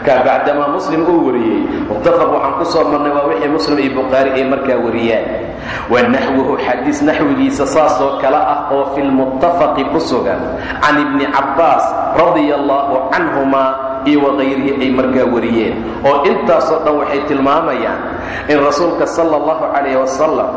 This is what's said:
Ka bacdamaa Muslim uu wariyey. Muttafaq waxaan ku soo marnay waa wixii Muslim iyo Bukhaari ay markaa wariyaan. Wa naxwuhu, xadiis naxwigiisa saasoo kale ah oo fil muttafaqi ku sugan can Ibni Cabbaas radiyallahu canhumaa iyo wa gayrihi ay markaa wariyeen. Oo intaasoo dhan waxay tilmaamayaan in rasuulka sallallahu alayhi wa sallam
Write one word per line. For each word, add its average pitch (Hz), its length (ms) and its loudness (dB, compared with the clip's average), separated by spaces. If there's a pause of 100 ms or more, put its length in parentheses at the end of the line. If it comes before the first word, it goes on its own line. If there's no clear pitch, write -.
Ka 127 180 4
bacdamaa 143 500 2
Muslim 160 320 -2
uu 160 240 2
wariyey. 113 360 0 (240)
Muttafaq - 420 2
waxaan 135 260 0
ku 170 80 -2
soo 160 220 0
marnay 143 260 0
waa 143 160 0
wixii 151 220 0
Muslim 147 300 0
iyo 135 180 0
Bukhaari 131 380 2
ay 131 100 0
markaa 127 320 0
wariyaan. 113 480 0 (640)
Wa 117 160 2
naxwuhu, 233 560 0
xadiis 147 420 -2
naxwigiisa 139 640 0
saasoo 143 540 2
kale 135 160 2
ah 151 340 0
oo 139 220 0
fil 139 180 -2
muttafaqi 131 800 0
ku 165 80 0
sugan 98 400 -2 (400)
can 147 220 2
Ibni 139 320 -2
Cabbaas 139 520 2 (360)
radiyallahu 139 920 0
canhumaa 135 920 0
iyo 147 160 4
wa 139 160 2
gayrihi 135 480 0
ay 131 80 0
markaa 123 340 2
wariyeen. 113 540 0 (240)
Oo 139 240 2
intaasoo 160 560 0
dhan 151 160 2
waxay 139 240 -2
tilmaamayaan 139 760 0 (520)
in 151 80 4
rasuulka 143 480 0
sallallahu 160 640 0
alayhi 139 240 0
wa 131 80 2
sallam 131 520 0